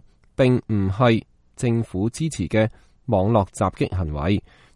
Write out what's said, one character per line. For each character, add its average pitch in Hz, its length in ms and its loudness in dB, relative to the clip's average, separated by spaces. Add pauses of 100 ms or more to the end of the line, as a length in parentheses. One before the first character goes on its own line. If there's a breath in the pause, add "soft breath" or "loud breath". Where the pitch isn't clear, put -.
(360)
並 127 200 4 (120)
唔 101 220 -2
係 113 340 2 (320)
政 117 280 -2
府 98 260 -4
支 160 200 -6
持 92 180 -6
嘅 110 220 2 (380 soft breath)
網 101 240 2
絡 104 160 2
襲 - 260 -2
擊 - 220 -4
行 82 180 -4
為， 82 300 -2 (320 soft breath)